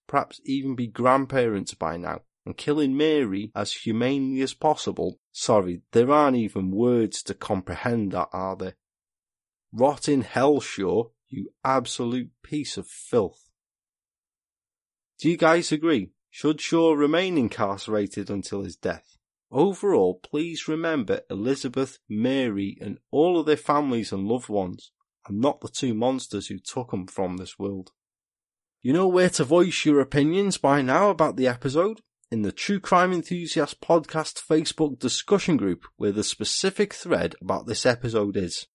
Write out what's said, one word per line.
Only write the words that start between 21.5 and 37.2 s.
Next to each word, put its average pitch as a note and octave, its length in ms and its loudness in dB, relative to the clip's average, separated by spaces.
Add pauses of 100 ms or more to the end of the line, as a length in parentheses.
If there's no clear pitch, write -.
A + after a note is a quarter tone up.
Mary, A2 720 -2
and G2+ 200 -10 (100)
all E3+ 300 4
of D3+ 80 -2
their D3+ 100 4
families C#3+ 540 0
and G2 160 -4
loved B2 200 -2
ones, G2 440 -4 (360)
and G2+ 120 -6
not C#3+ 220 0
the G#2+ 80 -10
two B2 260 -4
monsters A#2+ 520 -2
who G2 120 -12
took - 340 -10
'em F#2 140 -6
from F2+ 300 -6
this F#2 200 -14
world. G2 340 -8 (920)
You B2 120 2
know F#3 140 4
where F3+ 240 4
to - 120 0
voice E3+ 420 4
your D3 160 6
opinions D#3+ 580 2
by C#3 240 4
now D#3 260 4
about D#3 260 2
the B2+ 120 2
episode? C#3 540 -2 (280)
In A2 140 -2
the G2 80 -2
True - 280 -4
Crime F#3 320 2
Enthusiast E3+ 720 -4
Podcast D#3+ 580 0
Facebook D#3 600 -2
discussion E3+ 580 0
group, G2 300 -4 (100)
where G2+ 140 0
the G2+ 120 -2
specific - 720 -2
thread F2 480 -2